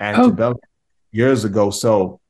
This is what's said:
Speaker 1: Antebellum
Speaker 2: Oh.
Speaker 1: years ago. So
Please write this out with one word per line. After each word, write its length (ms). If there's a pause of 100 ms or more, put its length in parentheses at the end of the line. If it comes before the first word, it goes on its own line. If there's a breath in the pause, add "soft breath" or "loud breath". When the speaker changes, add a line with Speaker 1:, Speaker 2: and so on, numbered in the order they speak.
Speaker 1:
Antebellum 560
Speaker 2:
Oh. 120 (440)
Speaker 1:
years 320
ago. 260
So 600